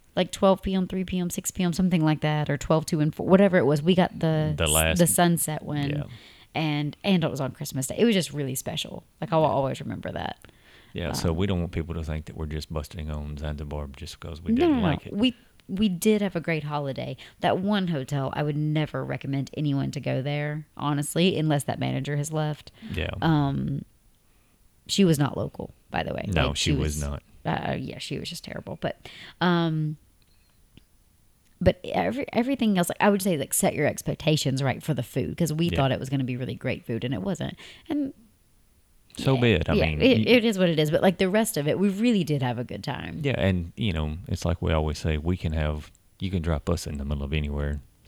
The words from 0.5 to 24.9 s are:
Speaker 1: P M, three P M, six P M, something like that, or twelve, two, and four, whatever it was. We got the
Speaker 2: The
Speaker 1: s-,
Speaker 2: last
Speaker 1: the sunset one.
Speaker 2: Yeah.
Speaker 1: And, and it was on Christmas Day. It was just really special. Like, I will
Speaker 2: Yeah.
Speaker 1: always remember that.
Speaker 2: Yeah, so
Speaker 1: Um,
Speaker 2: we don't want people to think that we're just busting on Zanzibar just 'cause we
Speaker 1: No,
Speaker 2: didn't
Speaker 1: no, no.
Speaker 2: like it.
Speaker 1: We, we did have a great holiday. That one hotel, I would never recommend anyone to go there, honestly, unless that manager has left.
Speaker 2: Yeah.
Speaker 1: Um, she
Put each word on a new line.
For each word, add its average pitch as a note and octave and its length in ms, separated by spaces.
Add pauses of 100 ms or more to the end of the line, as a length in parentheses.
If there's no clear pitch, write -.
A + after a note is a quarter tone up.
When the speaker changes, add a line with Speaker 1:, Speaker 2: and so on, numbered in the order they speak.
Speaker 1:
P F#3+ 140
M, F#3 140
three F#3+ 160
P F#3 160
M, F3 100
six - 220
P F#3 100
M, F3 100
something F3 320
like D#3 180
that, D3+ 280
or C#3+ 60
twelve, D#3 300
two, D#3+ 120
and D3+ 160
four, - 120
whatever F#3+ 300
it B2+ 100
was. D3 160
We F3 120
got - 240
the D#3 380
Speaker 2:
The D3 80
Speaker 1:
s-, A2 60
Speaker 2:
last D#3+ 280
Speaker 1:
the F3 80
sunset E3+ 560
one. C#3+ 280
Speaker 2:
Yeah. D3 120 (540)
Speaker 1:
And, D3 480
and F#3 180
it D#3 80
was C#3 100
on B2+ 120
Christmas C3+ 340
Day. - 120
It G#3+ 60
was A#3 120
just D3 160
really C3+ 240
special. - 480 (160)
Like, E3 120
I D#3+ 40
will D#3+ 80
Speaker 2:
Yeah. C#3+ 60
Speaker 1:
always C3+ 300
remember - 300
that. - 280 (540)
Speaker 2:
Yeah, F2 180
so - 200
Speaker 1:
Um, D#2+ 60
Speaker 2:
we G2 120
don't F#2 100
want E2 140
people E2 240
to E2 80
think D#2 220
that - 100
we're D#2+ 100
just D2+ 260
busting D#2 380
on D2 260
Zanzibar D2 600
just - 240
'cause E2 200
we F2+ 120
Speaker 1:
No, B3 80
Speaker 2:
didn't D#4+ 160
Speaker 1:
no, A#3+ 60
no. F3+ 40
Speaker 2:
like - 220
it. - 40
Speaker 1:
We, A#3 220 (320)
we G3+ 220
did G#3 340
have F#3+ 140
a E3 40
great D#3 220
holiday. C3+ 540 (240)
That D#3 180
one G3 300
hotel, C#3 460
I D3 100
would D3 120
never D3+ 480
recommend C3+ 520
anyone C#3 340
to C#3 80
go C3 240
there, D3 540
honestly, D3 600
unless D3+ 280
that - 160
manager C3+ 360
has D3 160
left. D3+ 380 (240)
Speaker 2:
Yeah. E2 160 (100)
Speaker 1:
Um, C#3 640 (1040)
she - 180